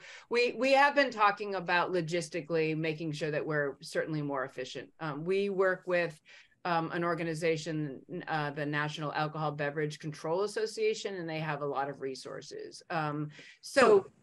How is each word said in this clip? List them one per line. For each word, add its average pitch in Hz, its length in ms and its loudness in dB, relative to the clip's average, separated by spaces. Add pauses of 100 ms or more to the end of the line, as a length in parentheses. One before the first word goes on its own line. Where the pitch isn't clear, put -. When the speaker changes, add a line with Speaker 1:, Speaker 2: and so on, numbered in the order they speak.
(300)
Speaker 1:
we, 240 280 2
we 262 140 4
have 277 240 6
been 269 140 6
talking 208 440 2
about 175 380 2
logistically 165 840 0
making 160 360 -2
sure 151 180 -4
that 135 160 -2
we're 147 360 0
certainly 160 380 -4
more 139 240 -2
efficient. 131 440 -10 (100)
Um, 156 260 -6
we 196 240 0
work 185 380 2
with, 170 340 0 (440)
um, 165 260 0
an 170 140 -2
organization, 160 960 -2 (260)
uh, 151 240 -2
the 147 160 -4
National 151 460 -2
Alcohol 151 400 -2
Beverage 151 480 -4
Control 160 420 -2
Association, 214 720 -2
and 170 140 -6
they 160 100 -4
have 151 240 -4
a 147 40 -2
lot 139 220 -2
of 135 120 -8
resources. 120 920 -10
Um, 151 380 -2 (320)
so - 200 2
Speaker 2:
So 214 260 8 (160)